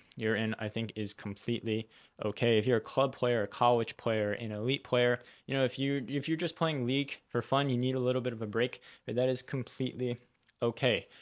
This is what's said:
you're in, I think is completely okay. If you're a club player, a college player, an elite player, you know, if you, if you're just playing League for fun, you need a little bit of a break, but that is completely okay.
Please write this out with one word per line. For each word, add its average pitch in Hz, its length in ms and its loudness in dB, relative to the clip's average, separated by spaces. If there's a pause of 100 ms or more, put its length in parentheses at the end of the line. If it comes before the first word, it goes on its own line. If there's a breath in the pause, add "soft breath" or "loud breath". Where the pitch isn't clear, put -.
(180)
you're 110 180 0
in, 110 240 0
I 110 80 -4
think 113 280 -6
is 107 180 -6
completely 110 760 -4 (360 soft breath)
okay. 113 340 2
If 107 100 2
you're 123 100 4
a 110 40 0
club 131 340 0
player, 120 280 0
a 101 40 -4
college 120 480 2
player, 107 380 0
an 110 180 -6
elite 113 320 -2
player, 123 360 2 (280 loud breath)
you 131 60 -4
know, 135 100 2
if 127 160 -2
you, 139 280 0
if 135 200 -4
you're 160 100 0
just 165 180 -4
playing 156 300 0
League 139 320 0 (120)
for 120 120 0
fun, 139 280 2
you 123 80 2
need 127 180 2
a 131 40 0
little 127 220 2
bit 120 120 -2
of 110 80 -8
a 113 60 -4
break, 113 340 -2 (240 loud breath)
but 117 100 -4
that 127 140 2
is 127 120 -2
completely 123 800 -4 (420)
okay. 117 460 0 (140 loud breath)